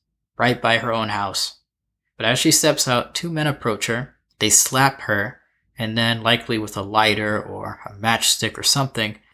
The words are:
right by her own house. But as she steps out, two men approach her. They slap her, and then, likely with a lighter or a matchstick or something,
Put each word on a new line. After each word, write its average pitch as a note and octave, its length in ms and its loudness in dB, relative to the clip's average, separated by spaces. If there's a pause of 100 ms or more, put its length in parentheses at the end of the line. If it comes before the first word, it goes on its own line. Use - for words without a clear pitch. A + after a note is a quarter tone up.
(380)
right A2+ 240 2
by A#2 160 4
her A#2 140 -2
own A2 180 -2
house. G2+ 480 -4 (580)
But A#2 80 -4
as A#2+ 140 4
she D#3+ 120 4
steps D3 380 4
out, B2 260 0
two E3+ 160 -6
men D#3 160 -2
approach B2 400 -2
her. A#2+ 280 -4 (240)
They G#2+ 100 2
slap C3+ 540 4
her, G2+ 380 -2 (360)
and A2 220 -4
then, A#2 240 0
likely A#2 340 0
with G#2+ 200 -8
a G2+ 60 -4
lighter G#2+ 600 0
or G2+ 420 -12
a - 80 -14
matchstick A2 640 -2
or - 60 -10
something, A#2 560 -2 (160)